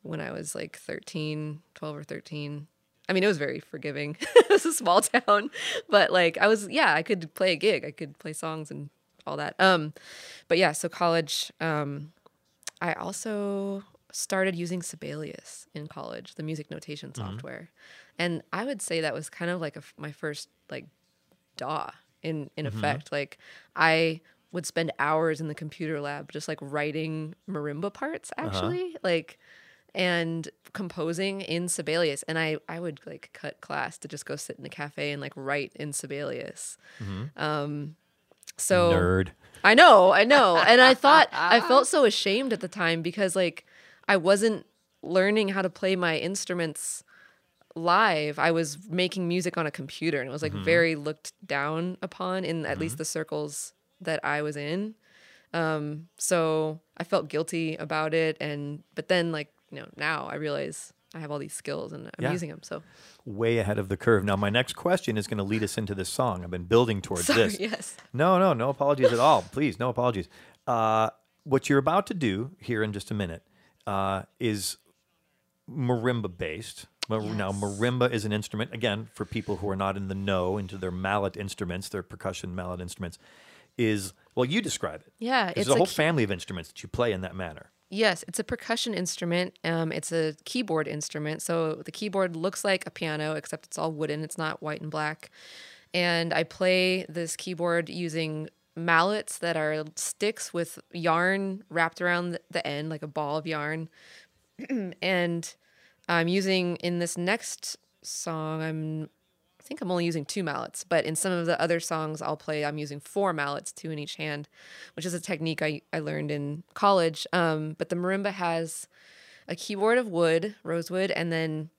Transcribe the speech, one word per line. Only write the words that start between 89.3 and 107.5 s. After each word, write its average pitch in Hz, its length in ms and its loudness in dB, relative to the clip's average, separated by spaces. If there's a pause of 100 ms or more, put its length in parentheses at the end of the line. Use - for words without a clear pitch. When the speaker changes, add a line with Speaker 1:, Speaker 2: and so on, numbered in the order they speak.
Speaker 1:
Um, 165 280 0
it's - 200 -6
a 160 220 -2 (100)
keyboard 180 440 -2
instrument. 151 540 -6
So 165 320 -2
the - 180 -14
keyboard 190 440 -2
looks 180 280 -4
like 190 220 0
a 175 40 -10
piano, 156 440 -4
except - 320 -10
it's - 100 -14
all 160 160 -2
wooden. 151 300 -4
It's 156 160 -10
not 156 240 -4
white 156 180 -6
and 156 100 -10
black. 151 400 -4 (640)
And 170 400 2
I 165 120 0
play 185 640 2
this 165 280 -6
keyboard 170 540 -2
using 156 580 -4 (260)
mallets 170 640 2
that 170 200 -2
are 156 260 0 (120)
sticks - 580 -4
with 170 240 -4 (140)
yarn 185 760 0
wrapped 165 320 0
around 175 300 0
th-, 165 200 -8
the 170 160 -4
end, 147 220 -4
like 160 140 -8
a 156 40 -10
ball 147 300 -4
of 156 100 -4
yarn. 156 420 -4 (720)
<clears throat> 214 440 -6
And 175 520 0 (540)
I'm 170 200 2
using, 185 480 2
in 175 220 -2
this 175 200 -4
next - 580 -4 (260)